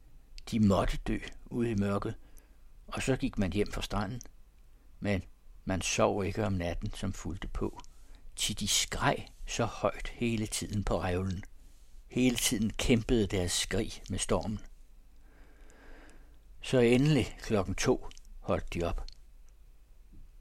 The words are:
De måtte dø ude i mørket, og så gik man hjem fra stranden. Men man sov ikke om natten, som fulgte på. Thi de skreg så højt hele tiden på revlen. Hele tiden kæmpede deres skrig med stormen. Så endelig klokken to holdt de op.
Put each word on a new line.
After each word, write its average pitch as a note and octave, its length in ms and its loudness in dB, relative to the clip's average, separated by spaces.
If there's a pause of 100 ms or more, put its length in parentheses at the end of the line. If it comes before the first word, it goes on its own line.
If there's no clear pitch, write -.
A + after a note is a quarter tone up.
(520)
De A#2 80 2
måtte G2 380 6 (100)
dø G#2+ 120 0 (260)
ude A#2 260 -2
i A2+ 40 0
mørket, G2+ 400 0 (720)
og - 140 -6
så C3 140 2
gik C3 220 -2
man F#2+ 160 2
hjem G#2 180 0
fra - 100 -4
stranden. G#2+ 400 -4 (760)
Men G2 240 0 (420)
man F#2 160 0
sov G#2 440 2
ikke G2 200 0
om G2 80 0
natten, F2 400 -2
som G2 200 -4
fulgte - 340 -8
på. - 340 -4 (540)
Thi - 180 -2
de G#2 140 -4
skreg - 600 0 (200)
så - 180 -2
højt - 480 -2
hele A2+ 340 0
tiden - 360 -2
på F#2 180 2
revlen. F#2 420 -2 (640)
Hele B2 280 2
tiden A2 380 0
kæmpede A2+ 540 4
deres F#2 240 0
skrig - 580 -2
med F#2+ 100 -2
stormen. G2+ 400 0 (2000)
Så - 180 2
endelig B2 600 6
klokken G2 340 0
to - 320 2 (320)
holdt - 340 -2
de E2+ 100 -2
op. - 220 -2 (1400)